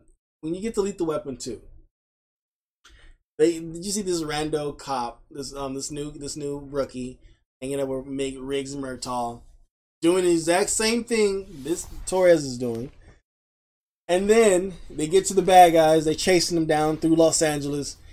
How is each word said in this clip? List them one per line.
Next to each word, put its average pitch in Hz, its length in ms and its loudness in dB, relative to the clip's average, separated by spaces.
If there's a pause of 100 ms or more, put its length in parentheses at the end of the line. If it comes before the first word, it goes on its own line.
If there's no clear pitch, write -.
(400)
when 160 140 -8
you 190 60 -8
get 226 140 -6
to 214 60 0
Lethal 196 260 -4
Weapon 147 300 -6
two, 113 240 -12 (1800)
they, 165 200 2
did 165 260 -12
you 202 60 -8
see 208 120 -4
this 175 200 -4
rando 151 540 -6
cop, 123 540 -8
this, 139 240 -14
um, 139 200 -10
this 139 160 -10
new, 147 220 -10
this 143 240 -14
new 143 340 -10
rookie, 127 480 -8 (420)
hanging 139 200 -6
out 135 80 -4
with 135 180 -8
Mig-, 135 320 -8
Riggs 139 360 -8
Murtaugh, 123 680 -8 (580)
doing 180 240 2
the 175 80 2
exact 170 380 0
same 226 340 0
thing 202 460 0
this 160 360 -8 (200)
Torres 175 380 4
is 127 140 -10
doing? 120 340 -8 (1160)
And 190 220 0
then 196 440 4 (140)
they 156 200 -6
get 185 180 4
to 190 80 -4
the 185 80 4
bad 180 300 10
guys, 160 320 6
they 156 100 0
chasing 175 400 2
them 165 120 0
down 156 320 0
through 160 180 2
Los 160 260 4
Angeles, 143 540 -4 (160)